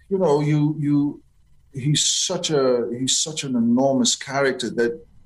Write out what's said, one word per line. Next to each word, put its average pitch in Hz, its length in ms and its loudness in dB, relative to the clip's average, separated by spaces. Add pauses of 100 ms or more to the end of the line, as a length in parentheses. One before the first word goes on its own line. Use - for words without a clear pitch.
(120)
you 190 80 0
know, 151 240 4
you, 147 360 2
you, 147 440 0 (500)
he's 147 320 0
such 175 460 -2
a, 127 360 2 (120)
he's 131 200 0
such 156 260 -6
an 131 120 -4
enormous 120 580 2
character 135 580 -2
that, 117 300 -2 (240)